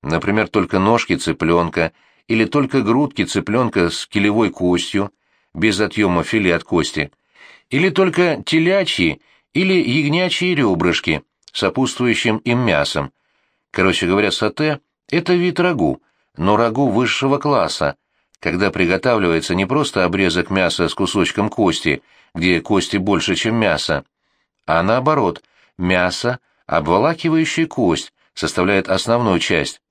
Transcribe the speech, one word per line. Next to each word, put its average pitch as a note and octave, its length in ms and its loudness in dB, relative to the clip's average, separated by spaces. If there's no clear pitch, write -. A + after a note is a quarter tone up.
например, G2 460 0
только G2 320 0
ножки G#2 360 2
цыпленка E2+ 760 0
или A2+ 180 2
только C#3 360 0
грудки A2+ 440 0
цыпленка G#2 640 0
с - 180 -10
килевой G#2 420 0
костью, F2+ 640 -2
без G#2 260 0
отъема G2+ 440 0
филе F#2+ 320 0
от D#2+ 80 -4
кости, D#2 480 -2
или E3 200 2
только F3 560 0
телячьи E3 760 0
или F#3+ 200 0
ягнячьи E3+ 840 0
ребрышки F2 680 0
с - 80 -8
сопутствующим A#2 800 0
им A#2+ 220 -2
мясом. D2+ 520 0
Короче F#2 360 0
говоря, G2 240 2
сате — C#3 480 -2
это E3+ 240 0
вид F3 260 0
рагу, C#3 420 0
но F#2+ 180 2
рагу A#2 320 2
высшего C3 500 0
класса, G2 580 0
когда F2+ 320 0
приготавливается F2+ 840 0
не F#2+ 100 0
просто A2+ 400 0
обрезок F2 440 0
мяса F#2 380 0
с - 80 -6
кусочком G2+ 540 0
кости, E2 520 0
где E2+ 280 0
кости G2 340 -2
больше, G2 400 0
чем A2+ 200 -2
мясо, D#2+ 500 0
а E2 180 0
наоборот, B2+ 600 0
мясо, F#2 600 0
обволакивающее D#3 1000 0
кость, F2+ 460 -2
составляет F#2 540 0
основную G#2 520 0
часть. D2+ 520 -2